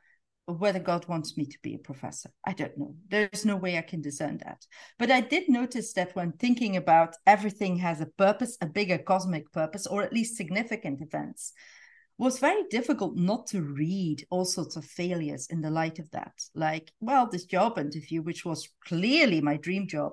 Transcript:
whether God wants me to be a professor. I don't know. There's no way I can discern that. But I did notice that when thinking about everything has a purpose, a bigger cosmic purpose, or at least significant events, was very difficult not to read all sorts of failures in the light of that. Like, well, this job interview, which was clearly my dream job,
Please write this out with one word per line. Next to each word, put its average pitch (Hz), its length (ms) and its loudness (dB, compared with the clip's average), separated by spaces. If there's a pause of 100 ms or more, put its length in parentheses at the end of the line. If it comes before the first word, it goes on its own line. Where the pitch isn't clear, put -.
(460)
whether 185 320 0
God 170 280 0
wants 165 300 -4
me 151 100 -2
to - 160 -16
be - 120 -8
a - 40 -10
professor. - 520 -12 (160)
I 196 60 -2
don't - 260 -6
know. 147 160 -8 (140)
There's 202 360 0
no 208 120 2
way 180 220 -2
I 165 40 -2
can 165 180 -8
discern 143 440 -6
that. - 200 -14 (340)
But 233 120 2
I 254 100 8
did 349 280 0
notice 240 460 0
that 180 200 -2
when 175 180 -2
thinking 226 440 2
about 165 380 6 (120)
everything 196 520 6
has 170 220 -2
a 160 60 -2
purpose, 208 540 2
a 175 60 -2
bigger 180 320 0
cosmic 185 540 0
purpose, 160 340 -4
or 202 160 -2
at - 100 -4
least 226 240 -2
significant 190 640 -4
events, - 520 -8 (640)
was 254 200 0
very 370 320 4
difficult 214 460 0
not 196 320 2
to 196 120 -2
read 156 680 -2
all 180 140 0
sorts 180 320 -4
of 147 80 -8
failures 160 680 -4
in 165 100 -2
the 156 100 -2
light 160 280 0
of 156 140 -14
that. - 200 -8 (220)
Like, 156 360 -2 (100)
well, 247 300 4
this 180 140 -4
job 214 320 2
interview, 156 460 -4
which 170 220 -8
was 160 260 -6 (160)
clearly 208 560 4
my 147 160 2
dream 185 280 -2
job, 147 260 -4